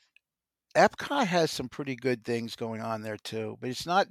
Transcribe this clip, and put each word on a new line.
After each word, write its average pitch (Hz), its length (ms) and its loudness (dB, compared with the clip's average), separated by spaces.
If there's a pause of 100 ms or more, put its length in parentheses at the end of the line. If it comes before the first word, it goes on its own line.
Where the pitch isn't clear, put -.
(760)
Epcot 226 520 4
has 170 240 4
some 127 180 -6
pretty 135 260 -6
good 120 300 -2
things 117 320 -2
going 113 240 -6
on 113 220 -4
there, 107 160 -6
too, 110 420 -6
but 127 80 -6
it's 123 160 -6
not, 185 260 4